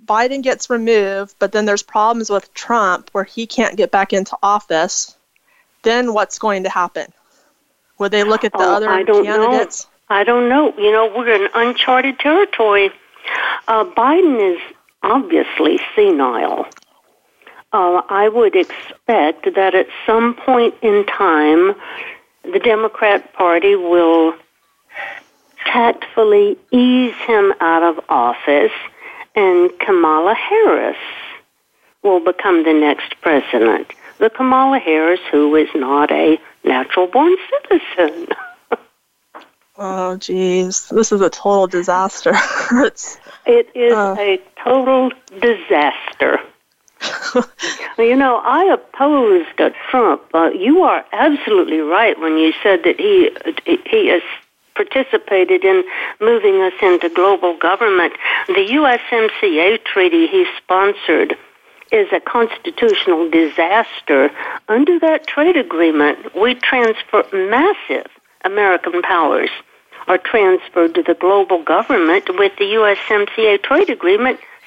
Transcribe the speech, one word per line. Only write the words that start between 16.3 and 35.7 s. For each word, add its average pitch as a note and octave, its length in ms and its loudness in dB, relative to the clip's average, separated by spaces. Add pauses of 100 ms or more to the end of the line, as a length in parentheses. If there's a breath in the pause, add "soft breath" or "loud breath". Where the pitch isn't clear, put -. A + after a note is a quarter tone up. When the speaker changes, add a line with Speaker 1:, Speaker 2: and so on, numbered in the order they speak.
Speaker 2:
Uh, F3+ 360 2
I G3+ 200 2
would G#3+ 280 2
expect - 960 -2
that F#3+ 200 0
at - 120 2 (180)
some A#3 300 0
point A#3+ 480 0
in G3+ 240 2
time, E3 680 2 (680 loud breath)
the F#3+ 160 -4
Democrat G#3+ 760 0
Party F3 420 2
will E3 580 2 (1300 loud breath)
tactfully G#3+ 920 0 (120)
ease B3 440 2
him G3+ 460 0
out E3 220 2
of E3 260 0
office, C#3 640 0 (640 loud breath)
and F3+ 420 4
Kamala E3+ 560 2
Harris G#3+ 640 0 (1040)
will F#3 180 2
become F3 440 0
the D#3+ 80 2
next D3+ 480 -2
president. A#2 640 0 (320 loud breath)
The G#3+ 100 2
Kamala C4 520 2
Harris D#3+ 400 0 (100)
who D3 240 2
is D#3 200 4